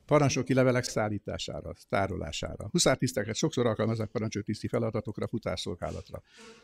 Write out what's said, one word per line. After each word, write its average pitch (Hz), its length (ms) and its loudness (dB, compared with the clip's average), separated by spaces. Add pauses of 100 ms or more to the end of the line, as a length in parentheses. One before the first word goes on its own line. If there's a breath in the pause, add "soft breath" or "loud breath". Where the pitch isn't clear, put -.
parancsnoki 139 480 4
levelek 127 300 4
szállítására, 98 880 -4 (140)
tárolására. 90 800 -2
Huszártiszteket 123 680 2
sokszor 131 300 2
alkalmazzák 110 420 0
parancsnoki 110 380 -4
tiszti 107 220 -4
feladatokra, 110 600 -2
futárszolgálatra. 90 920 -6 (420 soft breath)